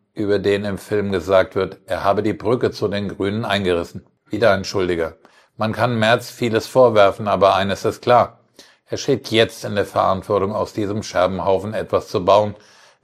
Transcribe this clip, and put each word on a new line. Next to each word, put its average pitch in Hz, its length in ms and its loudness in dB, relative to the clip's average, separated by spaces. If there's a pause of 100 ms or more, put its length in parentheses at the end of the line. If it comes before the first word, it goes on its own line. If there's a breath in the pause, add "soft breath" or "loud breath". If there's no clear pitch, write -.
(140)
über 101 240 0
den 101 260 0
im 98 140 -6
Film 101 340 -4
gesagt 92 420 2
wird, 95 320 -4
er 85 180 -4
habe 98 180 2
die 104 100 0
Brücke 110 380 -2
zu - 180 -4
den 101 200 -6
Grünen 101 360 -4
eingerissen? 92 640 -2 (220)
Wieder 104 240 2
ein 95 120 -2
Schuldiger. 87 520 -2 (400 soft breath)
Man 110 160 -4
kann 113 260 0
Merz 117 320 2
vieles 110 360 -2
vorwerfen, 107 600 4
aber 95 260 4
eines 95 300 -2
ist 107 180 -4
klar. 120 380 2 (460 soft breath)
Er - 120 -8
steht - 320 -4
jetzt 113 340 2
in 107 100 -8
der 98 120 -2
Verantwortung, 98 680 -2
aus - 180 -4
diesem 104 300 -6
Scherbenhaufen 92 680 -2
etwas 95 360 -4
zu 95 160 -4
bauen, 101 300 2 (500 soft breath)